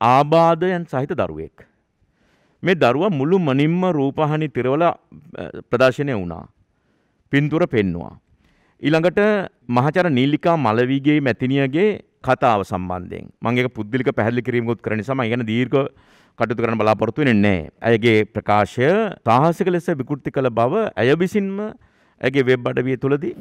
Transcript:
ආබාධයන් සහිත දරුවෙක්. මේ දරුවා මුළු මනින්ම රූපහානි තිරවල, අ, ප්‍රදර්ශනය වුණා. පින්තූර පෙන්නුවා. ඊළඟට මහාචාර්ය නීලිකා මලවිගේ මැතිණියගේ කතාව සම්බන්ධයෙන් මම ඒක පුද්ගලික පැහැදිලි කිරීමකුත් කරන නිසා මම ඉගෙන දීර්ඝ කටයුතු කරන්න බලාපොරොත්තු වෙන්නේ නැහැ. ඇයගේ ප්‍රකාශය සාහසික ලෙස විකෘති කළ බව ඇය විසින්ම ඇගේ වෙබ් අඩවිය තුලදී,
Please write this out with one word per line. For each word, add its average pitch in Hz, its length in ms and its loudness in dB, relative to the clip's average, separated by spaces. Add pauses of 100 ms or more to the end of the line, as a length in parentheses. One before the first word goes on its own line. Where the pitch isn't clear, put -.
ආබාධයන් 165 840 2
සහිත 139 260 -6
දරුවෙක්. 80 440 -6 (1080)
මේ 180 120 0
දරුවා 143 360 2
මුළු 156 280 2
මනින්ම 156 520 2
රූපහානි 151 580 -2
තිරවල, 131 340 -2
අ, 170 120 2 (680)
ප්‍රදර්ශනය 131 520 0
වුණා. 87 300 -8 (880)
පින්තූර 151 340 0
පෙන්නුවා. 87 480 -2 (680)
ඊළඟට 160 380 2 (440)
මහාචාර්ය 143 460 0
නීලිකා 143 460 2
මලවිගේ 135 640 2
මැතිණියගේ 131 680 0 (300)
කතාව 127 440 0
සම්බන්ධයෙන් 90 640 -8 (100)
මම 117 180 -2
ඒක 127 160 0
පුද්ගලික 113 400 -4
පැහැදිලි 120 320 -2
කිරීමකුත් 117 380 -4
කරන 107 180 -4
නිසා 107 160 -6
මම 131 100 -2
ඉගෙන 120 180 -4
දීර්ඝ 117 360 -2 (600)
කටයුතු 113 240 -2
කරන්න 113 160 -2
බලාපොරොත්තු 107 420 0
වෙන්නේ 113 200 4
නැහැ. 92 380 0
ඇයගේ 113 460 4
ප්‍රකාශය 104 640 0 (320)
සාහසික 160 480 2
ලෙස 175 200 -2
විකෘති 143 420 -6
කළ 131 200 -2
බව 117 220 0 (200)
ඇය 120 220 2
විසින්ම 190 440 -2 (640)
ඇගේ 131 240 0
වෙබ් 123 220 0
අඩවිය 127 300 -2
තුලදී, 143 440 -2